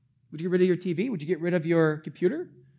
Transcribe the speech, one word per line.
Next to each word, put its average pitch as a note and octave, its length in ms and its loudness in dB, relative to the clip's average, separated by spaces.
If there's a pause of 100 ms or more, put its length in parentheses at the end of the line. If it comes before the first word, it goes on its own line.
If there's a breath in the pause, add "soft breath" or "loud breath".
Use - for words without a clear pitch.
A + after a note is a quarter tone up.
(300)
Would D3+ 100 -12
you F3 80 -4
get F3 40 -2
rid F3+ 100 4
of F#3 60 4
your F3 80 2
T F3+ 180 -4
V? G3+ 160 -2
Would F#3+ 100 -6
you D3 80 -12
get E3 140 -2
rid E3+ 100 0
of E3+ 140 0
your D#3+ 320 4
computer? G#3+ 500 -4 (300)